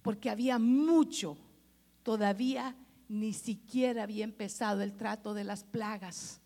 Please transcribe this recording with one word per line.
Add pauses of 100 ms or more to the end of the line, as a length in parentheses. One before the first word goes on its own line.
porque
había
mucho, (680)
todavía (320)
ni
siquiera
había
empezado
el
trato
de
las
plagas.